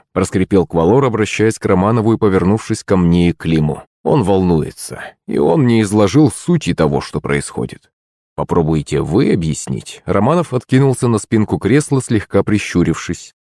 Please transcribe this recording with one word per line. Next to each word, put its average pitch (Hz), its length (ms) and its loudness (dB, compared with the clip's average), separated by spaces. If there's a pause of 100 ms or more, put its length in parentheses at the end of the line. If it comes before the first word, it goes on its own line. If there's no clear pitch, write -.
(120)
проскрипел 92 540 0
Квалор, 82 380 2
обращаясь 110 560 0
к - 40 -4
Романову 107 500 2
и 104 40 0
повернувшись 98 640 0
ко 98 140 0
мне 87 340 4
и - 20 2
Климу. 78 520 -2 (180)
"Он 151 220 0
волнуется, 87 760 -2 (280)
и - 100 -2
он 156 300 2
не 113 140 4
изложил 107 500 4
сути 151 420 -2
того, 71 260 0
что - 200 -8
происходит". - 720 -6 (460)
"Попробуйте 78 600 -2
вы 85 320 0
объяснить". - 720 -6
Романов 123 500 -2
откинулся 131 540 0
на 113 100 0
спинку 107 400 -2
кресла, 139 420 0
слегка 104 440 -2
прищурившись. 87 880 -2 (180)